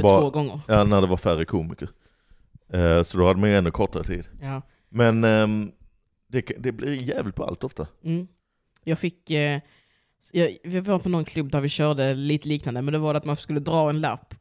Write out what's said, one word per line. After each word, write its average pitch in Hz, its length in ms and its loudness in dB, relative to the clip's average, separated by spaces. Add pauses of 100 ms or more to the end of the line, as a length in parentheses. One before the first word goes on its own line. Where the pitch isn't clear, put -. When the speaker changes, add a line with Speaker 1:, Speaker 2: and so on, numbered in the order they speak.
Speaker 1:
uppe 101 80 8
Speaker 2:
var - 80 8
Speaker 1:
två 139 100 2
gånger. 147 380 -4
Speaker 2:
Ja, 107 160 6
när 104 160 4
det 95 60 4
var 90 100 0
färre 82 280 0
komiker. 82 440 -6 (840)
Eh, 85 300 4
så - 160 -4
då 90 80 6
hade 92 140 4
man 104 100 2
ju 101 60 4
ännu 87 140 2
kortare 95 340 -4
tid. 87 240 -8 (140)
Speaker 1:
Ja. 135 200 -8 (260)
Speaker 2:
Men, 113 360 2
ehm, 107 480 2 (560)
det, 123 140 -4 (160)
det 123 140 -6
blir 127 200 -6 (160)
jävligt 110 260 -6
ballt - 300 -8
ofta. 78 220 -10 (180)
Speaker 1:
Mm. 170 220 -6 (580)
Jag 165 140 -2
fick, - 320 -8
eh, 147 300 -2 (720)
jag, 165 320 0
vi 180 160 -4
var 190 180 0
på 185 100 -4
någon 170 160 0
klubb 147 260 -6
där 147 100 0
vi 139 80 -2
körde 143 460 0
lite 147 340 -2
liknande, 135 340 -4
men 143 120 -2
då 156 60 0
var 151 140 0
det 151 40 0
att 147 60 -8
man 151 120 -4
skulle 151 240 -6
dra 156 300 0
en 151 100 -2
lapp 131 400 -6